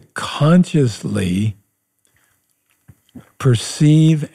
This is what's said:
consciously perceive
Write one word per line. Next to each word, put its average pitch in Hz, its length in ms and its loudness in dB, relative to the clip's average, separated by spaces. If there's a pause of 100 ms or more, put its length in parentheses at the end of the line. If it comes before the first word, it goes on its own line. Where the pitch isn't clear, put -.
(140)
consciously 110 1400 -2 (1800)
perceive 151 960 0